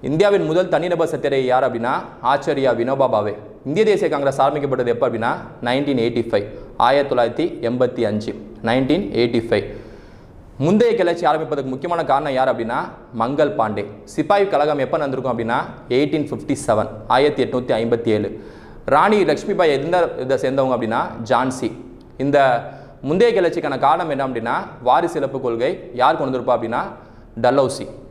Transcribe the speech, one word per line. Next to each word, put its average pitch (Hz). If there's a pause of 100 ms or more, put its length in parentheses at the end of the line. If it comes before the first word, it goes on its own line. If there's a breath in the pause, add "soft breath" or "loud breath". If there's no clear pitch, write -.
இந்தியாவின் 170
முதல் 175
தனிநபர் 165
சத்தியாகிரகி 135
யார் 127
அப்படின்னா, 120 (320)
ஆச்சாரியா 135
வினோபா 127
பாவே. 104 (280)
இந்திய 170
தேசிய 196
காங்கிரஸ் 139
ஆரம்பிக்கப்பட்டது 135
எப்ப 120
அப்படின்னா, 117 (300)
நைன்டீன் 135
எயிட்டி 117
ஃபைவ், 104 (320 loud breath)
ஆயிரத்தி 139
தொள்ளாயிரத்தி 123
எண்பத்தி 123
அஞ்சு, 107 (100)
நைன்டீன் 131
எயிட்டி 120
ஃபைவ். 107 (840 loud breath)
முந்தைய 208
கிளர்ச்சி 170
ஆரம்பிப்பதற்கு 151
முக்கியமான 170
காரணம் 143
யார் 127
அப்படின்னா, 117 (360)
மங்கள் 139
பாண்டே. 104 (300)
சிப்பாய் 202
கழகம் 151
எப்ப 131
நடந்திருக்கும் 131
அப்படின்னா, 117 (320)
எயிட்டீன் 131
ஃபிஃப்டி 127 (120)
செவன், 107 (180)
ஆயிரத்தி 135
எட்நூத்தி 123
ஐம்பத்தி 117
ஏழு. 107 (420 loud breath)
ராணி 185
லக்ஷ்மிபாய் 156
எந்த 170 (100)
இதை 131
சேர்ந்தவங்க 131
அப்படின்னா, 117 (220)
ஜான்சி. 123 (460)
இந்த 135 (340 loud breath)
முந்தைய 190
கிளர்ச்சிக்கான 156
காரணம் 160
என்ன 135
அப்படின்னா, 123
வாரிசு 165
இழப்பு 135
கொள்கை. 123
யார் 131
கொண்டு 131
வந்திருப்பா 117
அப்படின்னா, 117 (600 loud breath)
டல்ஹௌசி. 123 (240)